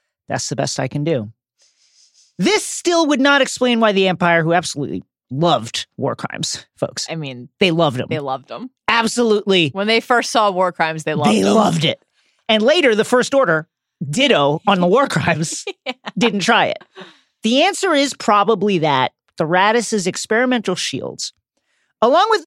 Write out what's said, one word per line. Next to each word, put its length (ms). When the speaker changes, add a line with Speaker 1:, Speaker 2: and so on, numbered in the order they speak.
Speaker 1:
That's 220
the 60
best 240
I 80
can 160
do. 280
This 280
still 420
would 140
not 200
explain 380
why 120
the 160
Empire, 360
who 100
absolutely 500
loved 560
war 180
crimes, 500
folks. 340
Speaker 2:
I 60
mean, 340
Speaker 1:
They 120
loved 300
'em. 80
Speaker 2:
they 100
loved 320
'em. 180
Speaker 1:
Absolutely. 800
Speaker 2:
When 180
they 140
first 300
saw 200
war 200
crimes, 320
they 100
loved 180
Speaker 1:
They 100
Speaker 2:
them. 140
Speaker 1:
loved 300
it. 160
And 140
later, 320
the 100
First 280
Order, 340
ditto 580
on 140
the 60
war 200
crimes, 560
Speaker 2:
<laughs> 100
Yeah. 80
Speaker 1:
didn't 240
try 260
it. 160
The 200
answer 300
is 200
probably 640
that 340
the 80
Raddus's 600
experimental 680
shields, 560
along 280
with 180